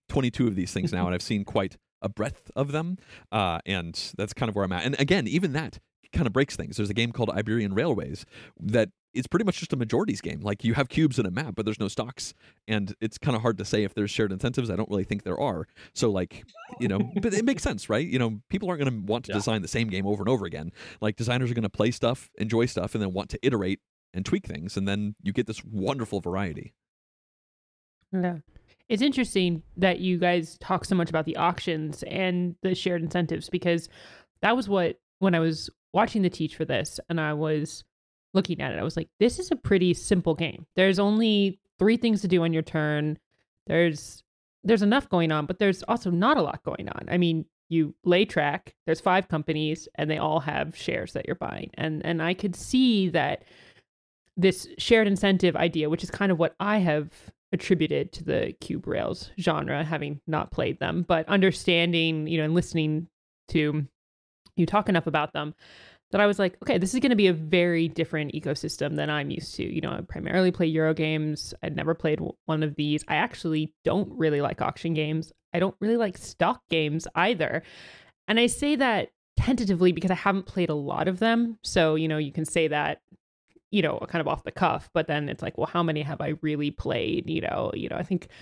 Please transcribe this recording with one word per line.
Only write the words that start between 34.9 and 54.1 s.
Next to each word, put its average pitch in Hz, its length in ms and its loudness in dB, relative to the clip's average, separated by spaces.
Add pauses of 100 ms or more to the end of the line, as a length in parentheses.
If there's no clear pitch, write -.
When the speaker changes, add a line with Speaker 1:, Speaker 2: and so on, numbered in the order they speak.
Speaker 3:
when 190 140 4
I 165 60 4
was 165 300 0 (240)
watching 208 300 2
the 175 60 4
teach - 280 -4
for 160 80 -4
this, 156 340 -2 (100)
and 165 100 -2
I 151 140 -2
was 156 520 -2 (480)
looking 190 280 0
at 131 120 -4
it, 78 60 -6
I - 40 -2
was 160 140 -4
like, 160 120 -4 (100)
"This 233 200 2
is 370 120 -6
a 294 40 2
pretty 185 380 4
simple 170 420 2
game. 165 300 -6 (100)
There's 190 240 6
only 208 600 4 (200)
three 220 180 6
things 226 240 2
to 190 60 0
do 170 160 4
on 165 100 2
your 160 100 2
turn. 151 540 0 (500)
There's, 165 560 0 (400)
there's 202 200 6
enough 240 260 4
going 165 220 4
on, 151 140 0
but 175 140 -4
there's 196 240 2
also 233 260 -2
not 208 280 4
a 208 40 4
lot - 220 -4
going - 260 -6
on." - 200 -10
I 175 80 2
mean, 165 280 2 (240)
you 160 340 2
lay 180 220 6
track, 147 500 -2 (100)
there's 160 160 2
five 190 280 2
companies, 156 640 -2
and 156 140 -2
they 156 80 0
all 156 240 0
have 147 340 -4
shares - 380 -6
that - 120 -6
you're - 100 -4
buying. - 400 -8
And, 156 300 -4
and 165 160 0
I 170 120 0
could 185 220 -4
see 233 540 4
that 151 340 0 (920)